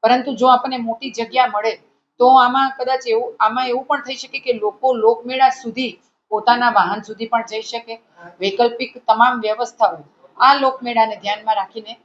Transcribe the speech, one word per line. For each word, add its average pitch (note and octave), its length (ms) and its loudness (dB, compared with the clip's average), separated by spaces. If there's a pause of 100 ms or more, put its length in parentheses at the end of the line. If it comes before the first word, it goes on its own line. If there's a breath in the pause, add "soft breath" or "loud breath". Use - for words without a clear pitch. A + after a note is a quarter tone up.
પરંતુ B3+ 320 2
જો A3+ 120 0
આપણને B3+ 300 4
મોટી A#3 340 -8
જગ્યા A#3 360 0
મળે G#3+ 260 -2 (460)
તો B3 100 4
આમાં C4 500 4
કદાચ B3+ 280 -4
એવું, A#3+ 340 -2
આમાં A#3 280 0
એવું B3 160 -4
પણ C#4+ 160 -2
થઈ B3+ 140 -10
શકે B3+ 240 -14
કે B3+ 140 -4
લોકો G#3+ 400 -2
લોકમેળા A#3+ 560 2
સુધી, B3 500 -6 (300)
પોતાના A#3+ 420 2
વાહન G3+ 320 0
સુધી A3 240 -10
પણ A3+ 160 -2
જઈ A3 200 -8
શકે. A3+ 320 -10 (460)
વૈકલ્પિક A#3+ 580 -2
તમામ A#3+ 420 2
વ્યવસ્થાઓ G#3+ 580 -2 (400)
આ C4+ 160 6
લોકમેળાને A#3+ 640 -2
ધ્યાનમાં G#3+ 380 -4
રાખીને G#3+ 500 -8